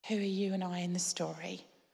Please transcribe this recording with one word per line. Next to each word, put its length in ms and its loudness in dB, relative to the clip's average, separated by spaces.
Who 80 2
are 40 2
you 320 2
and 120 0
I 160 -2
in 120 0
the 60 0
story? 640 -2